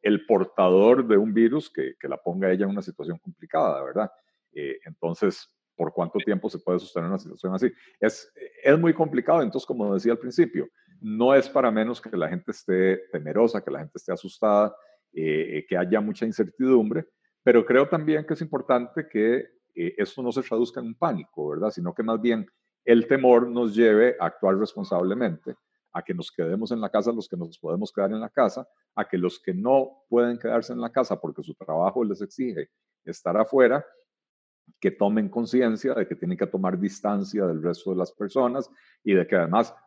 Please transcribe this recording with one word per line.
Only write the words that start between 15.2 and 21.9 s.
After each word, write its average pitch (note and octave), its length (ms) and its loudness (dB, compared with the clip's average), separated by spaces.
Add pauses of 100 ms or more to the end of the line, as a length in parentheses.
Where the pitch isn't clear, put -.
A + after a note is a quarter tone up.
que F#2 80 -2
haya F2+ 240 0
mucha G#2+ 240 -6
incertidumbre, A2 840 0 (360)
pero A#2 240 6
creo C3 220 4
también D#3 360 0
que D#3 100 -4
es D#3 80 -8
importante C3+ 680 -2
que, A2+ 340 2 (300)
eh, E2+ 240 -6
esto G#2 240 -6
no A#2+ 80 -4
se B2+ 120 -4
traduzca A#2 380 -2
en A#2+ 60 -10
un A2+ 80 -10
pánico, F#2+ 540 -4
¿verdad? E2 220 -4
Sino F2 220 -8